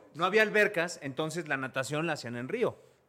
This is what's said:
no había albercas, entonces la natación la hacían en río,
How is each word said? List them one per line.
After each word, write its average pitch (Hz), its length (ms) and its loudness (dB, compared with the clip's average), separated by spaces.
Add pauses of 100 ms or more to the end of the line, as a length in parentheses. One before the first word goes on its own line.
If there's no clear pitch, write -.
(160)
no 160 100 0
había 208 160 4
albercas, 185 600 2
entonces 156 460 -4
la 147 80 0
natación 135 520 -2
la 160 60 0
hacían 120 220 -8
en 123 140 -6
río, 196 280 0 (320)